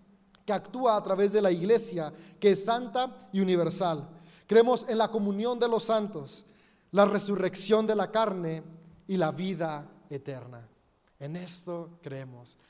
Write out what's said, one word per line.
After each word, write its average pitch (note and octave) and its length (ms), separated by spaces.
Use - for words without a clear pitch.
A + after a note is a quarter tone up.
que G#3+ 80
actúa A3 440
a G3+ 60
través G3 300
de G#3 100
la F#3 100
Iglesia, F3+ 600
que G3+ 120
es F#3+ 120
santa B3 680
y G3 80
universal. F3 680
Creemos A3+ 420
en A3 100
la A3 120
comunión G#3+ 480
de A#3+ 100
los A3 160
santos, G3+ 600
la G3 160
resurrección G3+ 800
de G#3+ 80
la G3+ 160
carne F3+ 520
y F#3+ 100
la D#3+ 140
vida D#3 600
eterna". B2+ 580
En D3 180
esto E3+ 680
creemos. C3 560